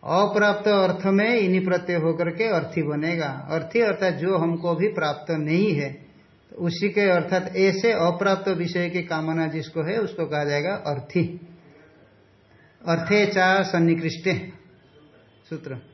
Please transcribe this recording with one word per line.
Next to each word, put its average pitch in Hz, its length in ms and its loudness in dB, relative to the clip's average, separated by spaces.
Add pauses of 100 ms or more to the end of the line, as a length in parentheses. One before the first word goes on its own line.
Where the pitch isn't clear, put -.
अप्राप्त 202 640 2
अर्थ 190 380 2
में 208 280 4
इन्हीं 185 300 2
प्रत्यय 180 320 0
होकर 165 340 0
के 170 140 -2
अर्थी 175 380 -2
बनेगा। 147 680 -4
अर्थी 165 300 0
अर्थात 196 340 2
जो 175 220 0
हमको 170 380 0
भी 185 140 0
प्राप्त 156 420 -4
नहीं 165 440 2
है, 143 180 -4
तो - 640 -20
उसी 175 320 -2
के, 202 120 0 (100)
अर्थात 180 460 0
ऐसे 190 360 2
अप्राप्त 190 560 2
विषय 175 420 -2
की 180 120 -4
कामना 160 440 -2
जिसको 156 360 -6
है, 185 160 -2
उसको 170 280 -4
कहा 147 180 -2
जाएगा 147 300 0 (120)
अर्थी। 143 360 -2 (1700)
अर्थे 190 380 2
चा 190 360 4
सन्निकृष्टे 165 720 0 (1120)
सूत्र। 139 300 -12 (140)